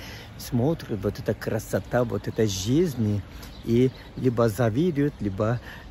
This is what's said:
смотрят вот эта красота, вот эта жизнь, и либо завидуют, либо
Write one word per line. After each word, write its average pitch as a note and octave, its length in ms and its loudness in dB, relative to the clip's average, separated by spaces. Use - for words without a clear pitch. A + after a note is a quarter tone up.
смотрят A#2+ 640 0
вот G2+ 180 -2
эта A2+ 140 0
красота, A2 680 0
вот A2 240 -2
эта A2 180 2
жизнь, G#2+ 760 2
и A#2+ 280 4
либо A#2+ 320 4
завидуют, C3+ 720 2
либо G#2+ 400 0